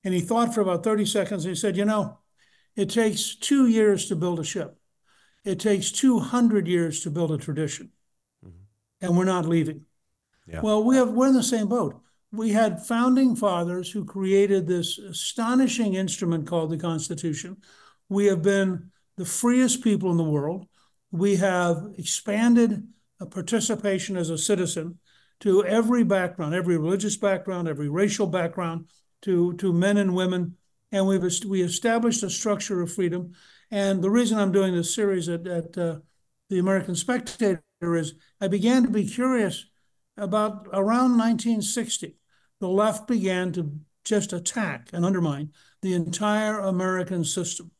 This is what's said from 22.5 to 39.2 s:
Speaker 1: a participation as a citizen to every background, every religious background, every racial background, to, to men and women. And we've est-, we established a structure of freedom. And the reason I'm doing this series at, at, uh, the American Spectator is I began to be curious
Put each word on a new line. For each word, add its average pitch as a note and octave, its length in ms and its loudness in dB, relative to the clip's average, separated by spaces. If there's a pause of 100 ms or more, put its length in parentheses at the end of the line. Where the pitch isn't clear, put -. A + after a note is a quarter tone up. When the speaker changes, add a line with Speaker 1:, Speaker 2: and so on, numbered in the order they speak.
Speaker 1:
a F3+ 40 -10
participation F#3+ 920 -2
as E3 120 -2
a E3 80 -4
citizen F3 600 -2 (400)
to G3 240 4
every A3+ 400 2
background, F3+ 500 0
every F3 240 0
religious F#3+ 380 -2
background, F#3 540 -2
every D3 180 -4
racial G3 400 0
background, E3+ 640 -4 (320)
to, F3 320 2
to F#3 180 0
men F#3 260 4
and G3 160 2
women. F3+ 440 -2 (340)
And G3 160 2
we've F#3+ 160 2
est-, F3+ 220 -2
we F#3+ 160 0
established A3+ 600 0
a G3 80 -4
structure G3+ 520 -4
of F3 100 -4
freedom. F3 400 -4 (400)
And G3 320 0
the G3 80 2
reason A3+ 260 2
I'm G3 140 2
doing F#3+ 240 2
this E3+ 180 -2
series F#3+ 360 -2
at, E3+ 180 -6
at, E3+ 300 -6
uh, E3 220 -4 (500)
the F#3+ 100 0
American F#3+ 360 0
Spectator A3+ 640 -2 (200)
is E3 340 -2 (260)
I G3 80 -2
began A#3 340 4
to B3 60 2
be G3+ 180 0
curious A#3+ 580 -2 (520)